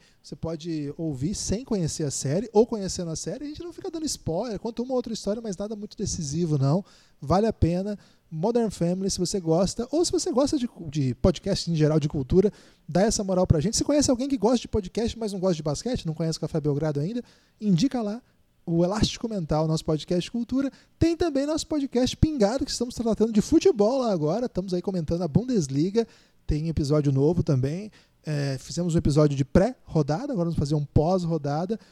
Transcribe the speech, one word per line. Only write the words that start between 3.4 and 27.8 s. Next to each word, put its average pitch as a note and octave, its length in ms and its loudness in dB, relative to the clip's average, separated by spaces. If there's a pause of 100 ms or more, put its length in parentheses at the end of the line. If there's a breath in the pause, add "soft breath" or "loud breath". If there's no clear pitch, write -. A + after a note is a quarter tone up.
A D4 60 -8
gente D4+ 120 -12
não E4+ 120 -12
fica F#4+ 180 -10
dando D#4+ 140 -8
spoiler, G3+ 540 -4
conta A#3 220 -6
uma C4 100 -6
ou C4 40 0
outra B3 160 -2
história, G#3+ 300 -4
mas G#3+ 160 -6
nada G#3 180 -8
muito G3+ 220 -12
decisivo, D#3+ 600 -2
não. C#3+ 280 2 (340 soft breath)
Vale F3+ 280 2
a A3 40 2
pena. F#3+ 480 -2 (340 soft breath)
Modern A3 360 0
Family, F#3 420 -2
se - 80 -4
você F#3 220 -2
gosta, E3+ 500 2
ou E4 140 2
se - 80 -2
você F4+ 180 0
gosta C#4 260 2
de, A#3+ 120 -2 (180)
de C3+ 280 0
podcast - 540 0
em E3+ 60 0
geral, D3+ 240 4
de D3 80 2
cultura, E3 420 2 (380 soft breath)
dá E3 140 2
essa G#3+ 240 2
moral F#3 200 2
pra F3 140 6
gente. D3+ 160 0
Se - 80 0
conhece C#4+ 260 2
alguém C4 200 0
que C4+ 80 0
gosta A3+ 220 2
de - 100 -10
podcast, G#3+ 500 -4
mas A3 140 -4
não G3 80 -6
gosta F#3 160 2
de D#3 60 -8
basquete, D#3+ 420 -4
não D#3+ 80 -2
conhece E3 240 -2
o - 40 -20
Café D#3 200 -2
Belgrado D3 400 0
ainda, A3+ 200 -4 (380 soft breath)
indica G#3+ 420 2
lá G#3+ 200 -6 (440)
o E3+ 200 2
Elástico G#3 420 0
Mental, D#3+ 400 0
nosso D#3 160 0
podcast E3 420 -2
de - 60 -14
cultura. B3+ 400 -2 (280 soft breath)
Tem E4 180 2
também C#4+ 300 0
nosso D4+ 200 -2
podcast C4 480 -2
Pingado, C4+ 480 2
que - 80 -4
estamos A#3+ 240 -4
tratando A3 380 0
de G#3 80 6
futebol C4+ 600 4
lá A#3 120 0
agora. F3 320 0
Estamos F#3 280 -4
aí F3 80 0
comentando F3 420 -2
a F3 40 -2
Bundesliga. F#3+ 800 2 (400 soft breath)
Tem D#3 220 -2
episódio D3 420 2
novo D3 320 4
também. D3+ 480 -2 (320 soft breath)